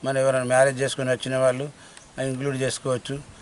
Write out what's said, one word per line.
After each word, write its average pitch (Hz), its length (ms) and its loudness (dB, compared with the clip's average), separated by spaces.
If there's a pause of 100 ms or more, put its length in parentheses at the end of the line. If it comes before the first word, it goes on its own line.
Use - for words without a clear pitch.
మనం 135 140 0
ఎవరైనా 131 260 2
మ్యారేజ్ 127 380 4
చేసుకొని 131 280 -2
వచ్చిన 127 260 -2
వాళ్ళు 131 340 2 (520)
ఇంక్లూడ్ 135 340 -4
చేసుకోవచ్చు. 131 640 -4 (240)